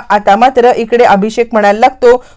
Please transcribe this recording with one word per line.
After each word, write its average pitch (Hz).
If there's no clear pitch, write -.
आता 202
मात्र 247
इकडे 233
अभिषेक 220
म्हणायला 208
लागतो, 247